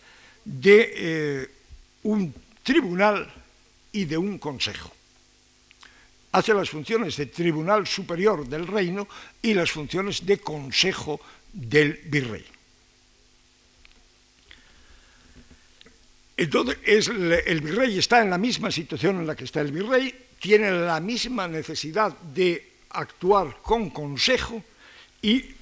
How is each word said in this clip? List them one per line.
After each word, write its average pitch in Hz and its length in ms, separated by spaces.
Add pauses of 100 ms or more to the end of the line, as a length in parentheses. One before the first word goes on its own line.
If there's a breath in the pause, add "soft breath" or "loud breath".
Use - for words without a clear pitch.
(440 loud breath)
de, 190 520
eh, 151 560 (520)
un 202 300 (300)
tribunal 208 680 (600)
y 202 100
de 156 140
un 190 200
consejo. 120 540 (1400 loud breath)
Hace 190 220
las 190 160
funciones 170 480
de 147 80
tribunal 170 600
superior 170 600
del 160 200
reino 196 400 (340 loud breath)
y 226 140
las 170 160
funciones 175 540
de 196 120
consejo 151 840 (320 loud breath)
del 147 540
virrey. 127 400 (4000 soft breath)
Entonces, 247 480
es 214 240
le-, 175 380
el 165 140
virrey 196 360
está 233 240
en 208 80
la 180 80
misma 180 320
situación 170 500
en 165 80
la 156 80
que 131 100
está 156 160
el 147 100
virrey, 247 420 (260)
tiene 208 320
la 170 280
misma 220 480
necesidad 160 680
de 175 600 (140)
actuar 180 720
con 214 260
consejo 156 760 (600 loud breath)
y, 226 200 (180)